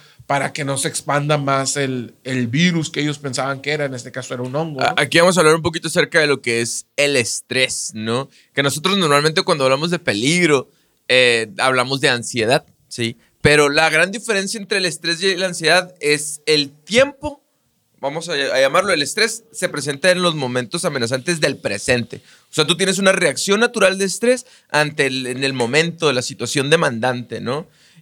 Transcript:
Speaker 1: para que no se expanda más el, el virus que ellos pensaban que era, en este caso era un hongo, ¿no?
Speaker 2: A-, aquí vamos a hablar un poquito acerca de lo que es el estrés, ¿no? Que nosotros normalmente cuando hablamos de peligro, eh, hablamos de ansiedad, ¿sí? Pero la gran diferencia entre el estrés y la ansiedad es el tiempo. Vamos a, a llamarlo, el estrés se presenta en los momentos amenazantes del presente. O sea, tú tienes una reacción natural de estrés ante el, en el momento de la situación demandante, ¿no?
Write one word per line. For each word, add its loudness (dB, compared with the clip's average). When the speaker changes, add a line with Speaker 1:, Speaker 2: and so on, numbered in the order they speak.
Speaker 1:
para -2
que -6
no -2
se -2
expanda 0
más 0
el, -4
el -2
virus 0
que -4
ellos -4
pensaban -4
que -4
era, -2
en -6
este -12
caso -10
era -6
un -6
hongo, -4
¿no? 0
Speaker 2:
A-, 0
aquí 2
vamos 6
a 4
hablar 6
un 0
poquito -4
acerca 0
de 4
lo 0
que 0
es -6
el 2
estrés, -2
¿no? -4
Que 2
nosotros -2
normalmente 2
cuando 0
hablamos 2
de -2
peligro, 2
eh, 4
hablamos 0
de 2
ansiedad, 0
¿sí? -6
Pero 6
la 4
gran 2
diferencia -4
entre -4
el 0
estrés -4
y 0
la -2
ansiedad -2
es -2
el 0
tiempo. -2
Vamos -8
a, -8
a 0
llamarlo, 4
el 0
estrés -2
se -4
presenta -2
en 2
los 2
momentos -4
amenazantes -2
del 0
presente. -2
O -20
sea, 2
tú 0
tienes 0
una 4
reacción 0
natural 2
de -2
estrés 0
ante 0
el, -4
en -4
el 0
momento 0
de 4
la -2
situación -4
demandante, 0
¿no? -6